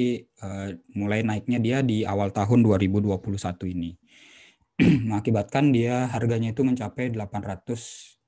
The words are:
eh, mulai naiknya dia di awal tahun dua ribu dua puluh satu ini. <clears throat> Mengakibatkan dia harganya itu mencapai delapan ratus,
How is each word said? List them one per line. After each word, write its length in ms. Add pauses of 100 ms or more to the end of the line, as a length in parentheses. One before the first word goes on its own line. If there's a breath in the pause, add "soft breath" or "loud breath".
(220)
eh, 480 (280)
mulai 260
naiknya 320
dia 240
di 240
awal 300
tahun 260
dua 160
ribu 240
dua 160
puluh 240
satu 240
ini. 320 (800 loud breath)
<clears throat> 320
Mengakibatkan 640
dia 380
harganya 420
itu 140
mencapai 440
delapan 320
ratus, 720 (140)